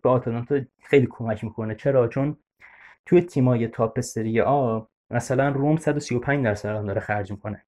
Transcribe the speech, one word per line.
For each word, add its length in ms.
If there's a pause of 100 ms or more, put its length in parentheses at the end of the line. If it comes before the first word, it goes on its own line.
به 60
آتالانتا 500 (240)
خیلی 260
کمک 340
می‌کنه. 320
چرا؟ 320
چون 300 (680)
توی 160
تیم‌های 460
تاپ 340
سری 400
آ 400 (300)
مثلاً 380
روم 280
صد 200
و 20
سی 160
و 40
پنج 260
درصد 240
الان 160
داره 140
خرج 320
می‌کنه، 360